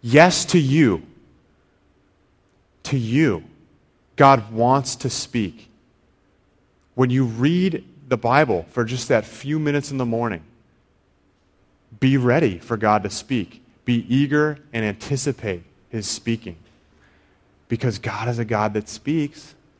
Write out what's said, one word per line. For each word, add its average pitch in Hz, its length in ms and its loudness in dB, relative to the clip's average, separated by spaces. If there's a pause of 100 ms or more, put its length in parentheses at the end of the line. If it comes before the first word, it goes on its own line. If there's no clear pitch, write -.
Yes, 147 440 6
to 175 140 2
you. 131 440 2 (1800)
To 139 140 -4
you. 117 460 0 (720)
God 131 360 6
wants 123 460 0
to 127 120 -6
speak. - 600 -8 (1300)
When 127 140 2
you 131 160 0
read 160 580 -2 (240)
the 123 100 0
Bible 117 520 2
for 120 160 -4
just 120 240 -8
that 113 160 2
few 151 340 -8
minutes 143 320 -2
in 139 60 -8
the 127 80 -2
morning, 113 380 -4 (1600)
be 135 180 2
ready 123 400 2
for 113 200 -8
God 104 260 2
to 101 60 -4
speak. - 520 -8 (240)
Be 120 280 -2
eager 147 460 0 (120)
and 113 140 -4
anticipate 104 760 -6 (260)
his 107 180 -8
speaking. 113 500 -8 (1120)
Because 117 320 -4
God 117 300 -8
is 117 100 -6
a 117 60 -4
God 107 300 -2
that 107 120 -6
speaks. - 680 -8 (240)